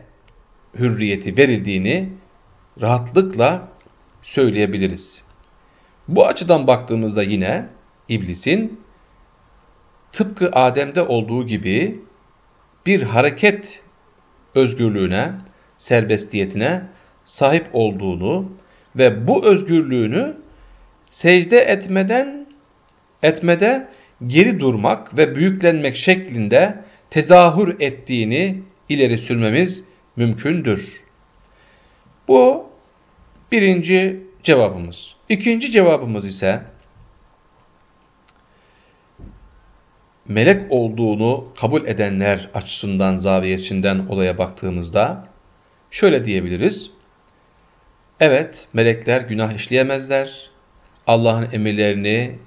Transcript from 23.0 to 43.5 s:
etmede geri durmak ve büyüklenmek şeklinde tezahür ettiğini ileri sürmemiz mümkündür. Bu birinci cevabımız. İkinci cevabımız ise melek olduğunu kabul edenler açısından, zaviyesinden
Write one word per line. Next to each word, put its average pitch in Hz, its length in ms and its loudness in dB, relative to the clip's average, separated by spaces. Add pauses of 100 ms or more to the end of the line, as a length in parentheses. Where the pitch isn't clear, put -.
etmede 175 640 0 (380)
geri 175 340 4
durmak 113 580 -2
ve 151 180 2
büyüklenmek 170 600 0
şeklinde 180 880 0 (260)
tezahür 175 720 4
ettiğini 135 840 -2 (260)
ileri 127 300 2
sürmemiz 120 680 0 (320)
mümkündür. 117 760 -2 (1400)
Bu 262 380 4 (840)
birinci 190 680 2 (220)
cevabımız. 92 720 0 (120)
İkinci 226 420 -2
cevabımız 135 540 2
ise 98 380 -4 (3750)
melek 147 420 2
olduğunu 113 800 -2 (120)
kabul 135 260 -2
edenler 98 680 -2
açısından, 95 600 -2
zaviyesinden 95 840 -2